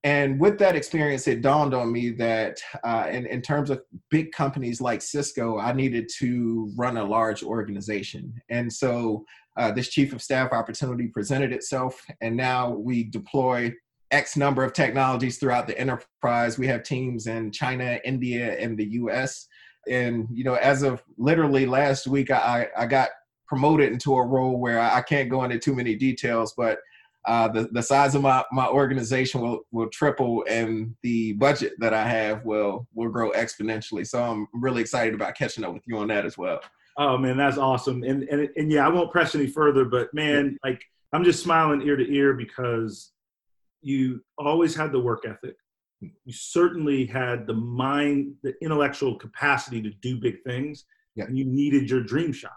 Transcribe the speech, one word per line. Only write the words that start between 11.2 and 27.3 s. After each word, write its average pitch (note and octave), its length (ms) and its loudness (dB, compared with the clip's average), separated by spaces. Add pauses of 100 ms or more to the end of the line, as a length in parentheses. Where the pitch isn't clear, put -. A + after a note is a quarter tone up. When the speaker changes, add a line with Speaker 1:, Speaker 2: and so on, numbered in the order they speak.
Speaker 1:
itself, C3 480 -4 (200)
and A2+ 160 -2
now B2+ 340 0
we A#2 340 -2
deploy A#2+ 680 0 (380)
X C#3+ 240 0
number C#3 260 2
of B2+ 100 -2
technologies C3 680 0
throughout B2 280 0
the A2 120 -6
enterprise. A#2+ 800 -2
We C3 100 0
have A#2+ 160 -2
teams B2+ 420 -4
in A2+ 240 -4
China, B2+ 540 -4
India, A#2+ 520 -2
and A2+ 220 -4
the G#2 140 -2
U A#2 180 -2
S. C3 380 -4 (420)
And, A#2+ 420 -2
you B2 120 -6
know, B2+ 100 0
as C3+ 300 4
of B2+ 180 0 (160)
literally C#3 480 4
last C3+ 400 2
week, C#3 240 0
I, A#2+ 460 2
I, A#2 80 0
I - 20 -2
got C3 240 4 (380)
promoted D3 440 4
into C3 220 0
a B2+ 100 4
role B2+ 340 2
where A#2+ 200 0
I, A#2 200 4
I B2 40 2
can't C#3 260 2
go C3 140 0
into A#2+ 160 -2
too C#3 160 0
many B2 220 0
details, A#2+ 600 0
but, A#2 220 0 (480)
uh, A2+ 220 4